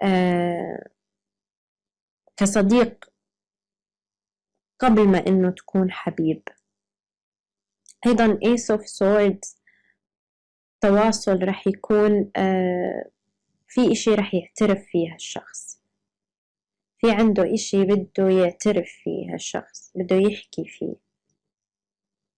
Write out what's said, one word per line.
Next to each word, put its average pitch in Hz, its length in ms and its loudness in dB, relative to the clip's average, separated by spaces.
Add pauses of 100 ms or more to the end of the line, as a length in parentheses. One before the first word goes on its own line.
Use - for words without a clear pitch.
آه، 175 840 -2 (1500)
كصديق 208 760 0 (1700)
قبل 214 300 4
ما 185 180 2
إنه 185 240 2
تكون 190 400 -2
حبيب. 160 520 -4 (1600)
أيضًا 226 380 2
Ace 233 320 0
of 214 40 -8
Swords 202 800 0 (1200)
تواصل 208 600 2
رح 190 240 -4
يكون، 208 720 0
آه، 185 720 -2 (580)
في 247 240 2
إشي 220 220 0
رح 202 200 -2
يعترف 196 500 -2
فيه 165 300 -4
هالشخص، - 680 -16 (1160)
في 233 140 2
عنده 202 420 2
إشي 196 300 0
بده 190 440 0
يعترف 185 600 0 (140)
فيه 170 300 -8
هالشخص، - 600 -12
بده 185 220 -2
يحكي 202 480 -2
فيه. - 300 -10 (1400)